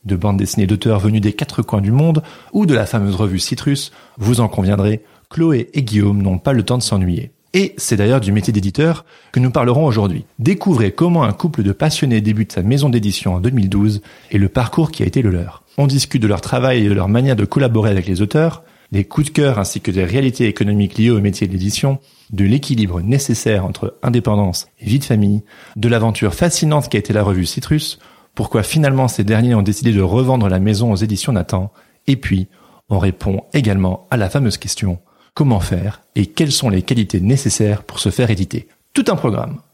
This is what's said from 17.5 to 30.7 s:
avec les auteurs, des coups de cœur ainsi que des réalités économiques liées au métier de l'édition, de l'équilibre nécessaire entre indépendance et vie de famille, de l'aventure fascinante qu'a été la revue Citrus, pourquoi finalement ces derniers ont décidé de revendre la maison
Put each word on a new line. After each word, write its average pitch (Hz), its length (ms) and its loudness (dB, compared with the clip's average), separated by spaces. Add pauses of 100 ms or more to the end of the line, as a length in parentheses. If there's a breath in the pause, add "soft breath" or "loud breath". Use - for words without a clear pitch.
avec 95 180 0
les 92 140 -2
auteurs, 156 420 0 (260 soft breath)
des 101 140 0
coups - 240 -2
de - 40 -12
cœur 139 280 2
ainsi 95 200 -4
que 98 120 -4
des 92 120 0
réalités 120 440 0
économiques 104 500 0
liées 113 120 4
au 107 100 2
métier 98 260 0
de 92 60 -4
l'édition, 104 480 -2 (320 soft breath)
de 101 120 0
l'équilibre 107 580 0
nécessaire 113 600 0
entre - 380 -8
indépendance 104 640 0 (140)
et 113 60 -10
vie 113 120 2
de 139 60 -4
famille, 104 400 0 (320 loud breath)
de 110 120 -2
l'aventure 110 460 0
fascinante 160 540 0
qu'a 110 100 0
été 101 140 -2
la 104 100 2
revue 92 240 0
Citrus, - 540 -4 (340 soft breath)
pourquoi 104 300 -2
finalement 135 420 2
ces 117 160 -2
derniers 110 320 2
ont 104 80 2
décidé 107 300 0
de 98 100 4
revendre 120 460 2
la 92 100 2
maison 107 320 2